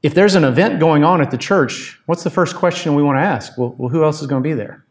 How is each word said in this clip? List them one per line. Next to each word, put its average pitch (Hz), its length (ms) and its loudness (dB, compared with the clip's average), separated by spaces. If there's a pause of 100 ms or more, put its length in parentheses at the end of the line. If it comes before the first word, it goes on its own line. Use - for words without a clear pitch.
if 147 100 0
there's 190 220 4
an 170 80 4
event 139 360 2
going 151 240 4
on 175 160 4
at 139 120 0
the 127 60 -6
church, - 680 -2
what's 170 180 -4
the 170 60 -2
first - 260 -2
question 165 380 -2
we 143 80 2
want 143 160 2
to 139 40 2
ask? 160 360 -4
Well, 123 220 -4
well, 123 100 -4
who 156 140 0
else 156 180 0
is 143 60 -8
gonna 131 160 -2
be 160 100 -2
there? 107 380 -10